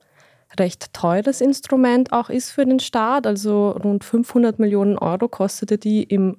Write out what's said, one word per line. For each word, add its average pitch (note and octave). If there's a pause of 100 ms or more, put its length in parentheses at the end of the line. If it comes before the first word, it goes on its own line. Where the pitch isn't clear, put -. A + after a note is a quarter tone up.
(580)
recht -
teures G3+
Instrument B3+
auch A#3+
ist B3
für C#4
den B3+
Staat. A#3+
Also G#3
rund G3+
fünfhundert A#3
Millionen G3+
Euro F#3
kostete G#3
die G#3+
im F#3+